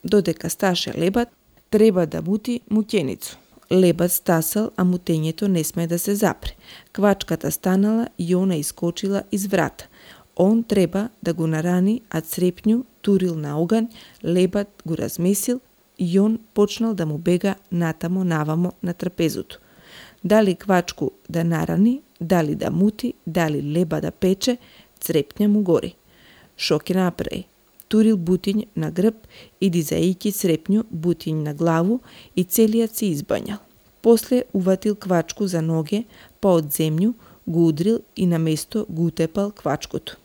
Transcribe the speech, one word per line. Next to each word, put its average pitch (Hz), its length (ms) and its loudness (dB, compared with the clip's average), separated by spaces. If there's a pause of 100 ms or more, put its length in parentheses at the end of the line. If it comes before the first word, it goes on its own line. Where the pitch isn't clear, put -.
Додека 180 460 0
сташе - 480 -2
лебат, 202 300 0 (440)
треба 208 340 4
да 165 160 -6
мути 214 380 -4 (100)
муќеницу. 208 640 -2 (360)
Лебат 180 400 4
стасал, 185 640 0
а 185 80 2
мутењето 175 640 0
не 170 160 2
смее 165 220 -4
да 170 120 -2
се 202 160 -2
запре. - 360 -2 (420)
Квачката 196 580 0
станала 208 580 0 (100)
и 175 160 -2
она 180 220 0
искочила 185 680 -4 (100)
из 202 140 -4
врата. 185 420 -2 (480)
Он 220 260 4
треба 196 460 0 (140)
да 170 120 -2
го 160 120 -2
нарани, 180 640 0
а 160 100 -2
црепњу 185 640 0 (180)
турил 185 320 2
на 147 220 -4
оган, 220 320 0 (360)
лебат 185 440 0 (180)
го 160 100 -4
размесил 202 640 -2 (380)
и 180 200 0
он 220 200 2 (160)
почнал 214 400 0
да 170 120 -2
му 151 120 -4
бега 180 360 0 (160)
натамо 170 540 -2
навамо 160 480 0 (100)
на 175 120 -4
трапезото. - 680 -4 (640)
Дали 196 300 4
квачку 180 560 -2 (180)
да 165 160 -2
нарани, 170 580 2 (180)
дали 160 340 2
да - 160 -4
мути, 208 440 0 (120)
дали 160 360 -2
леба 156 380 -2
да 165 100 -4
пече, 196 480 0 (420)
црепња 165 460 0
му 208 160 4
гори. 180 320 0 (640)
Шо - 220 -2
ќе - 160 -4
направи? 185 500 -2 (480)
Турил 220 240 4
бутињ 185 480 0 (120)
на 160 140 -4
грб 202 360 -2 (340)
и 196 100 2
дизајќи 170 640 0
црепњу 190 580 0
бутињ 165 540 -2
на 151 80 -6
главу 165 460 0 (380)
и 185 80 0
целиот 220 520 0
се 208 160 -2
избањал. 147 460 -4 (440)
После 233 500 4
уватил 190 440 0
квачку 185 500 -2
за 175 140 -2
ноге, 160 440 -2 (360)
па 185 160 4
од 156 160 -2
земју 160 400 0 (340)
го 170 220 2
удрил 175 320 0 (160)
и 185 100 0
на 170 120 2
место 160 500 -2
го 165 180 -2
утепал 165 460 -2
квачкото. - 720 -8